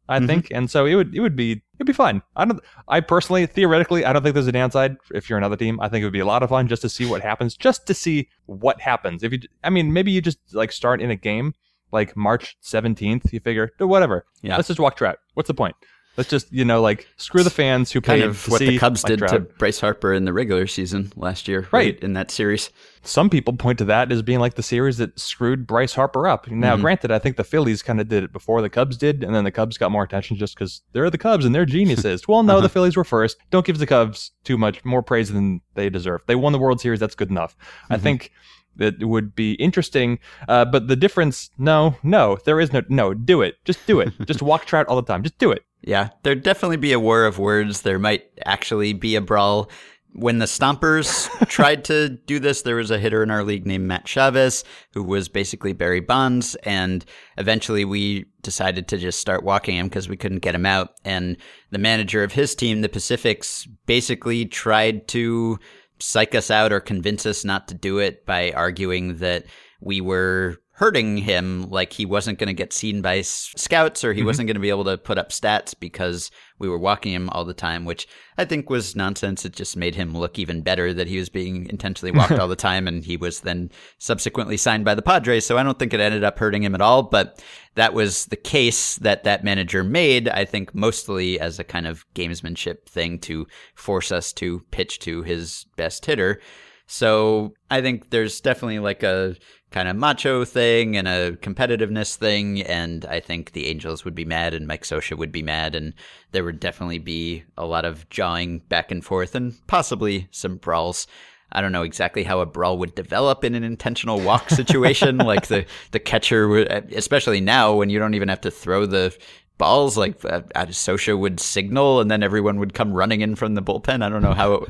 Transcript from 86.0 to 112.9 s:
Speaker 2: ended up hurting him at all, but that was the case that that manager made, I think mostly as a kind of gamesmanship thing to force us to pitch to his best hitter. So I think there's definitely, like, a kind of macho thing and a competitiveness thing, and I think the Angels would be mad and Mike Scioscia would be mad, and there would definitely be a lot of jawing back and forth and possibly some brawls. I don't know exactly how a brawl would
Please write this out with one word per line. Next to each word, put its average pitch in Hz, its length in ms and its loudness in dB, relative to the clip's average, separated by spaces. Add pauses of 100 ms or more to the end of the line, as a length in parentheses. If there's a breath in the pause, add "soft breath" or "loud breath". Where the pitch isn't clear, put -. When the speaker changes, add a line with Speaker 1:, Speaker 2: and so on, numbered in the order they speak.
Speaker 2:
ended 104 240 0
up 101 140 -2
hurting 104 240 0
him 101 120 -2
at 92 60 -2
all, 123 220 6
but 98 380 0 (340 loud breath)
that 113 180 4
was 104 320 0
the - 100 -8
case - 640 0
that 101 260 0
that 101 220 0
manager 98 360 -2
made, 123 460 2
I 98 160 -2
think 95 320 -8
mostly 95 640 -2
as 82 180 -6
a 90 60 -10
kind 85 240 -8
of 82 180 -12 (100)
gamesmanship 85 720 -8
thing 85 340 -6
to 78 280 -10 (280 loud breath)
force 95 360 -4
us 87 220 -4
to 90 260 -6 (120)
pitch - 280 -6
to 82 240 -8
his 85 420 -8 (120)
best - 280 -6
hitter. 107 360 -2 (460 loud breath)
So 107 680 2 (180)
I 135 100 2
think 127 300 -4
there's 113 300 -2
definitely, 123 380 -2
like, 101 220 -4
a 95 340 0 (360 soft breath)
kind 92 180 -4
of 90 60 -4
macho 131 500 0
thing 117 500 2
and 92 120 -2
a 90 300 -2
competitiveness 107 800 -4
thing, 104 460 -2
and 85 440 -6
I 82 140 -6
think 85 320 -10
the 69 160 -8
Angels 78 380 -8
would 87 100 -8
be 85 80 -10
mad 80 300 -4
and 78 140 -8
Mike 78 160 -10
Scioscia 78 340 -6
would 78 140 -8
be 80 100 -8
mad, 78 320 -4
and 78 220 -8 (360 loud breath)
there 92 120 -4
would 85 160 -8
definitely 85 400 -8
be 82 440 -8 (140)
a 85 80 -6
lot 82 200 -2
of 82 240 -10
jawing 87 500 -4 (100)
back 82 220 -2
and 87 120 -8
forth 92 320 -4
and 123 200 -6 (120)
possibly 104 600 -2
some 92 280 -8
brawls. 85 500 -4 (440 loud breath)
I - 100 -4
don't 98 100 -2
know 87 120 -2
exactly 87 400 -4
how 92 160 -2
a 90 60 0
brawl 90 320 -2
would 90 160 -6